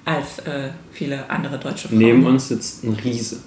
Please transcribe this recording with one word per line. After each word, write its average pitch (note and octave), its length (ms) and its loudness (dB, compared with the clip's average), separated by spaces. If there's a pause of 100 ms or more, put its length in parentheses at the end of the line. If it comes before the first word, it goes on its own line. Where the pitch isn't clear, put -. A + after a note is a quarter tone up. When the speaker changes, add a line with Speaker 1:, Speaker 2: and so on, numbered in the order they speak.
Speaker 1:
als, D3 360 -4
äh, C#3 300 -6 (220)
viele C#3 380 -6
andere C#3 280 -4
deutsche - 300 -8
Frauen. A2 100 4
Speaker 2:
Neben A#2 280 8
uns C3 220 2
sitzt - 360 -6
ein A2+ 100 0
Riese. A2+ 520 -4